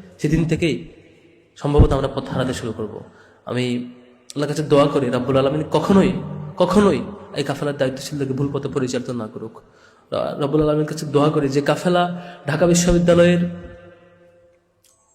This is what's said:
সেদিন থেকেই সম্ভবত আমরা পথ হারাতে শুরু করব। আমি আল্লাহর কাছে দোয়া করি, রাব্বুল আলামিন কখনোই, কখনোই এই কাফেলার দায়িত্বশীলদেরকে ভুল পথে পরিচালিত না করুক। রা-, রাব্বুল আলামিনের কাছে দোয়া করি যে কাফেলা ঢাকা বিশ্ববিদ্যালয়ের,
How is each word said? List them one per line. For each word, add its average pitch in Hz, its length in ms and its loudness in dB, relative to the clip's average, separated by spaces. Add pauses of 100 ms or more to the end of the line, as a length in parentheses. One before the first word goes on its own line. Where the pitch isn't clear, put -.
(220)
সেদিন 160 260 2
থেকেই 156 400 -2 (680)
সম্ভবত 143 380 4
আমরা 135 140 0
পথ - 220 -8
হারাতে 127 240 -2
শুরু 120 180 -8
করব। 107 300 -10 (440)
আমি 123 480 -4 (420)
আল্লাহর 143 180 -4
কাছে 151 100 -4
দোয়া 143 220 4
করি, 135 240 0
রাব্বুল 127 280 0
আলামিন 139 340 0
কখনোই, 160 420 4 (440)
কখনোই 180 460 4 (320)
এই 147 80 -2
কাফেলার 139 340 -4
দায়িত্বশীলদেরকে 131 560 -4
ভুল 139 200 -2
পথে 139 140 -6
পরিচালিত 123 420 -4
না 117 180 -8
করুক। - 340 -14 (500)
রা-, - 300 -4
রাব্বুল 147 200 0
আলামিনের 151 260 0
কাছে 151 180 -8
দোয়া 151 240 2
করি 147 200 0
যে 139 120 0
কাফেলা 175 600 0 (260)
ঢাকা 156 200 2
বিশ্ববিদ্যালয়ের, 175 720 4 (1700)